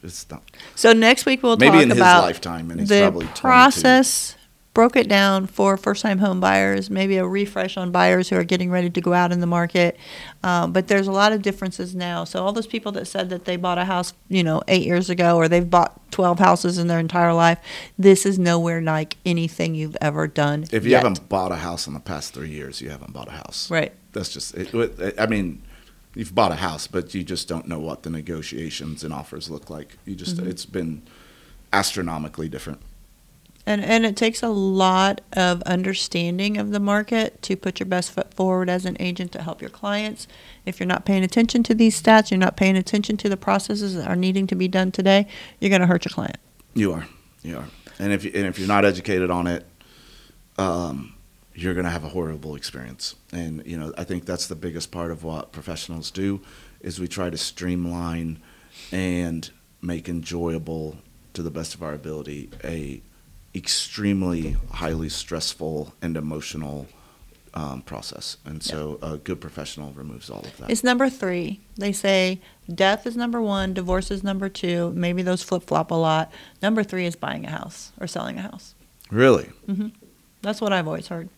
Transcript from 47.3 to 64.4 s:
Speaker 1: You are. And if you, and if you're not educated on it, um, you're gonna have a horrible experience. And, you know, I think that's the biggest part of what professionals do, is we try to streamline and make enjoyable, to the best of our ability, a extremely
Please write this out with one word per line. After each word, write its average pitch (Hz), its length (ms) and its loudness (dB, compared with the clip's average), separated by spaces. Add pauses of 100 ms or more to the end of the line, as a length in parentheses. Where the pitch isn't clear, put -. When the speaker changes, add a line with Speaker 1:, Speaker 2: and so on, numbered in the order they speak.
Speaker 1:
You 82 160 -10
are. 73 80 -12 (320)
And 101 120 -2
if 101 120 -2
you, 101 100 -8
and 98 140 -2
if 90 100 -6
you're 95 100 -4
not 101 160 4
educated 92 460 0
on 87 160 -2
it, 87 200 -4 (920)
um, 85 560 -4 (400)
you're 85 220 -4
gonna 87 160 -2
have 82 120 -6
a 78 60 -10
horrible 78 460 -8
experience. 64 600 -14 (160)
And, 80 360 -10
you 85 100 -10
know, 78 180 -10
I 90 100 -10
think 90 200 -6
that's 87 220 -6
the 87 80 -10
biggest 82 360 -10
part 85 200 -8
of 82 120 -12
what 80 280 -10
professionals 80 580 -12
do, 98 320 -4 (400)
is 87 180 -10
we 90 80 -6
try 87 220 -6
to 80 80 -8
streamline 85 1040 -6 (520)
and 87 560 -4 (360)
make 85 260 -8
enjoyable, 80 880 -6 (360)
to 87 100 -10
the 80 80 -8
best 80 240 -10
of 85 80 -14
our 76 100 -8
ability, 73 560 -12 (140)
a 73 380 -10 (520)
extremely 92 1000 -4 (160)